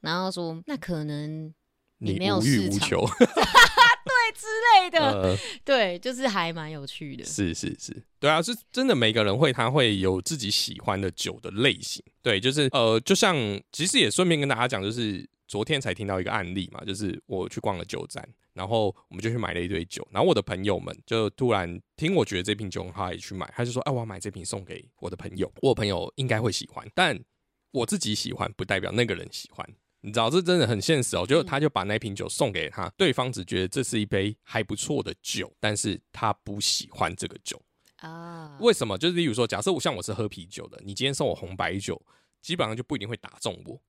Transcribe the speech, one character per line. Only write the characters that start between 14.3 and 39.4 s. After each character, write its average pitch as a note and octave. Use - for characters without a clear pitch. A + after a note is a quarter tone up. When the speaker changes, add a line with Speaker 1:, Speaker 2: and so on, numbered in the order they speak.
Speaker 2:
跟 C#3+
大 C3+
家 A#2+
讲， A#2+
就 G2
是 G#2+
昨 G#2
天 D3
才 A#2
听 G2
到 F#2+
一 -
个 F#2
案 F#2+
例 F#2+
嘛， -
就 G2
是 F#2+
我 F#2
去 -
逛 G2+
了 E2+
酒 -
展， -
然 F#2
后 A2
我 -
们 F#2
就 A2+
去 A#2
买 G2
了 F2
一 F2
堆 F2
酒， -
然 G2
后 D#3
我 E3+
的 G#2
朋 F#2
友 G2
们 F2
就 A2
突 B2
然 F2
听 E3
我 C3
觉 G2
得 F2+
这 G#2
瓶 G#2
酒 F2+
很 F2+
好， F#2
也 F2
去 F#2
买， F#2
他 A#2+
就 A#2+
说 B2
：“哎， D3
我 B2+
要 A#2
买 F#2+
这 F#2
瓶 F#2+
送 G2
给 -
我 F2
的 F2+
朋 -
友， F#2
我 C3+
朋 A2
友 F2+
应 C3
该 A2+
会 A2+
喜 -
欢。” C3
但 E3
我 A#2+
自 A2+
己 G#2
喜 G2+
欢 F#2
不 -
代 F#2+
表 F#2+
那 A#2+
个 A2
人 E2+
喜 -
欢， -
你 G2+
知 A2
道， A2+
这 F3
真 F3+
的 C3+
很 G#2
现 D3+
实 B2
哦。 F2
就 C3+
他 C#3
就 D3+
把 F#2+
那 G#2
瓶 A2
酒 F#2+
送 C3+
给 E2+
他， -
Speaker 1:
嗯。 -
Speaker 2:
对 F3
方 B2+
只 G2+
觉 -
得 F#2
这 D#3
是 A#2
一 G#2
杯 G#2
还 A2
不 G#2
错 C3+
的 -
酒， -
但 G#2+
是 G2+
他 G#2+
不 G2+
喜 -
欢 E2+
这 F2+
个 -
酒。 -
Speaker 1:
啊。 E3
Speaker 2:
为 A3+
什 C3+
么？ G2
就 D#3+
是 F3+
例 E3+
如 C3+
说， A2+